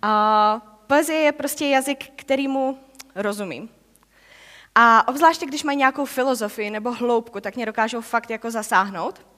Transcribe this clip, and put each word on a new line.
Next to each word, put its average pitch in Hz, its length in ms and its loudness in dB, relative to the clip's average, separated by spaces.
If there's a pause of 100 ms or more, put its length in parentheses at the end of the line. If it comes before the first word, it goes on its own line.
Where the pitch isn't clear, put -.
A 214 600 2 (260)
poezie 311 320 2
je 294 120 4
prostě 285 360 -4
jazyk, 269 380 0 (100)
kterýmu 269 640 -2 (360)
rozumím. 202 540 -6 (1040)
A 226 320 6
obzvláště, 330 380 2
když 285 180 -8
mají 285 140 -2
nějakou 269 280 2
filozofii 220 640 -4
nebo 214 220 -6
hloubku, 233 500 -2
tak 196 140 -10
mě 240 100 -6
dokážou 226 360 -2
fakt 226 280 -4
jako 233 220 -8
zasáhnout. 202 760 -2 (120)